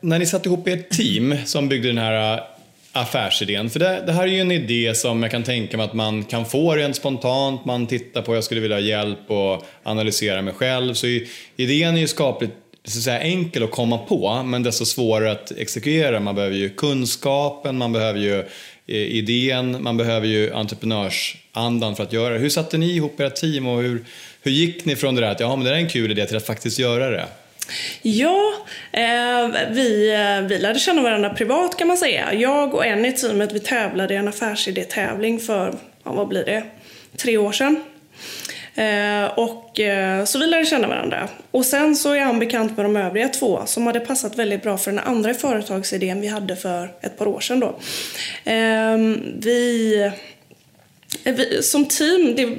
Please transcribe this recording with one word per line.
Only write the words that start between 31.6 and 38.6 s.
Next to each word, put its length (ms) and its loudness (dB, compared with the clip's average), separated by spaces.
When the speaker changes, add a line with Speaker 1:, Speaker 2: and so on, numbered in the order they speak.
Speaker 2:
kan 100 2
man 80 4
säga. 380 2
Jag 400 2
och 120 2
en 180 2
i 80 2
teamet, 400 0
vi 80 -2
tävlade 540 -2
i 20 0
en 120 0
affärsidétävling 1120 -2
för, 340 -2
ja, 80 -6
vad 160 0
blir 160 0
det? 180 0
Tre 200 2
år 160 2
sedan. 240 4